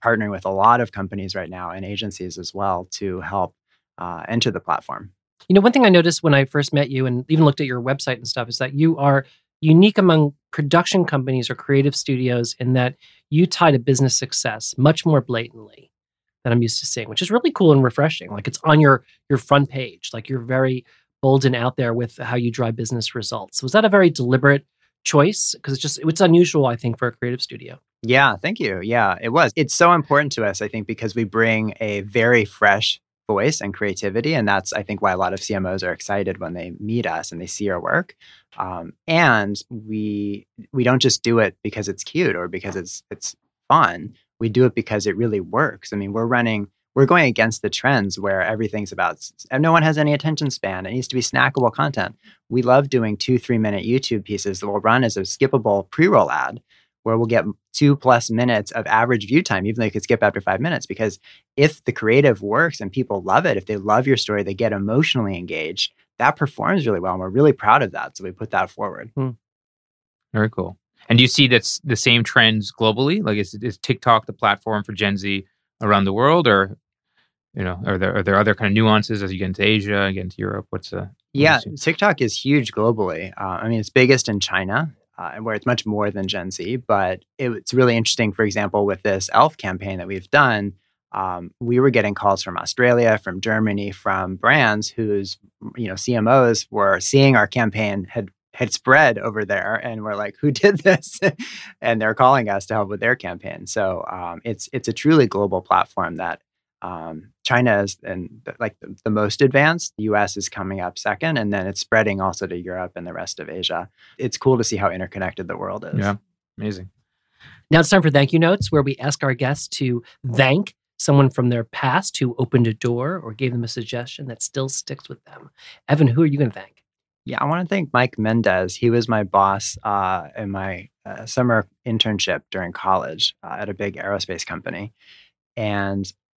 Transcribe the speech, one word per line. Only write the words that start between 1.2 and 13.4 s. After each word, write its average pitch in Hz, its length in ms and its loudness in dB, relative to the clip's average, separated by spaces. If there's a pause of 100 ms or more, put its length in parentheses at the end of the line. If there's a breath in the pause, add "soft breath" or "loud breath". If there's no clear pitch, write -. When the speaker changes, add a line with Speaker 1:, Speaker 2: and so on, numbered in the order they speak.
Speaker 1:
right 87 160 -8
now 90 200 -12
and 95 140 -12
agencies 98 540 -10
as 87 160 -12
well 92 380 -4
to 92 280 -6
help, 92 340 -4 (440)
uh, 87 300 -10
enter 117 220 0
the 90 100 -8
platform. - 520 -6 (360)
Speaker 2:
You 180 60 4
know, 196 60 10
one 226 120 4
thing 262 120 4
I 208 60 8
noticed 170 320 4
when 160 100 4
I 139 140 4
first 143 260 -2
met 143 160 0
you 131 160 -2
and 127 240 -4
even 156 160 4
looked 143 160 4
at 147 60 -2
your 123 160 -6
website 131 320 -2
and 117 140 -10
stuff 117 200 -6
is 120 100 -10
that 135 160 -4
you 160 220 2
are 139 300 2 (340 soft breath)
unique 170 380 6
among 160 340 4 (200)
production 165 520 2
companies 131 460 -2
or 127 40 -6
creative 139 420 2
studios 123 640 -2
in 123 140 0
that 127 200 2 (340 soft breath)
you 156 160 4